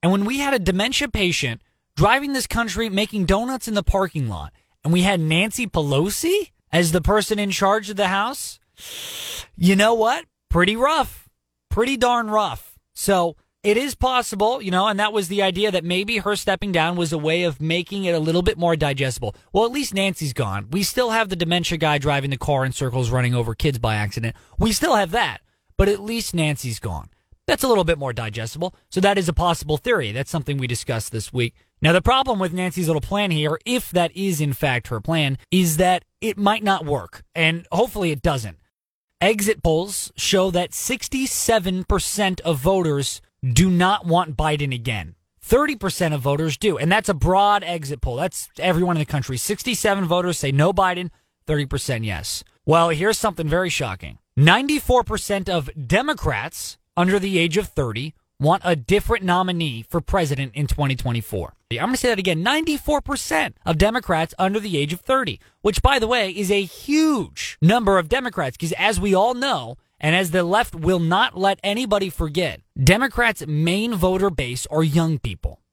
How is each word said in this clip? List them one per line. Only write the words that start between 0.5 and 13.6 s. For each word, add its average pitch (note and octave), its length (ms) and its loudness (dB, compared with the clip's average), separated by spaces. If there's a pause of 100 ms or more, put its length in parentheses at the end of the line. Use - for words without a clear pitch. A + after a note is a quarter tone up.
a B3+ 40 4
dementia G3+ 500 0
patient E3 520 -2 (340)
driving C4 380 4
this C4 140 -2
country, A3 420 -2
making G3+ 380 -2
donuts A3+ 420 0
in A3 60 -4
the G#3 80 0
parking E3 480 0
lot, D#2 240 -10 (280)
and D3 80 0
we F3 120 4
had F#3+ 180 2
Nancy F#3 460 0
Pelosi F#3 880 0 (200)
as E3 200 2
the E3+ 100 2
person G#3 360 0
in G3+ 120 -2
charge G3+ 400 0
of G#3 60 -8
the G3 120 0
House, G3+ 500 -4 (960)
you F#3 220 4
know G#3 160 6
what? A#3 320 0 (240)
Pretty F#3 280 2
rough. C4+ 520 0 (400)
Pretty B3 300 0
darn A#3 320 2
rough. G#3 480 -2 (160)
So F3 420 0 (260)